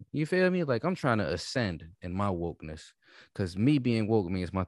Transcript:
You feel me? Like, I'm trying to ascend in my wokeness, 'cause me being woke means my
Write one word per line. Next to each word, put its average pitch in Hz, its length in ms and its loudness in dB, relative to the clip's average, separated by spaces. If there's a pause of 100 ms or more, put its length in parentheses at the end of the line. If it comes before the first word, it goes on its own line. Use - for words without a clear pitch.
(120)
You 151 140 -2
feel 185 220 2
me? 180 140 2
Like, 131 220 0
I'm 180 100 0
trying 120 240 2
to 95 140 0
ascend 87 560 -2 (140)
in 90 100 -6
my 101 160 0
wokeness, 85 640 -6 (420)
'cause 92 220 -2
me 135 220 4
being 113 280 2
woke 101 240 2
means 90 220 -2
my 92 160 0